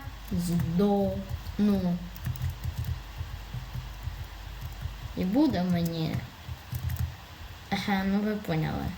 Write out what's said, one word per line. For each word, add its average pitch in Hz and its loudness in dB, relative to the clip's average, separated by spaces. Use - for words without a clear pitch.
здохну. 190 4
І 180 2
буде 214 6
мені... 170 2
Ага, 196 2
ну 196 4
ви 214 2
поняли. 156 0